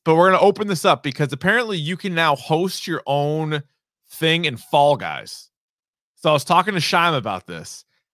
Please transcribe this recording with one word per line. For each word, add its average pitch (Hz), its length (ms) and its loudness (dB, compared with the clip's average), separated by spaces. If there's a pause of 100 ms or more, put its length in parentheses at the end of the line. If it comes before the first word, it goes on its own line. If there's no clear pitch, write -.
but 160 120 4
we're 180 140 6
gonna 185 120 4
open 202 240 2
this 190 200 -4
up 151 160 2
because 143 300 -4
apparently 208 440 -2
you 160 220 -6
can 185 160 -6
now 165 220 2
host 175 500 -4
your 165 200 -6
own 147 560 -2 (480)
thing 165 360 0
in 127 100 -4
Fall 143 400 2
Guys. 76 540 -12 (680)
So 156 140 0
I - 20 6
was 147 120 0
talking 190 300 2
to 170 60 0
Shime 170 360 2
about 101 300 -6
this, - 380 -14 (300)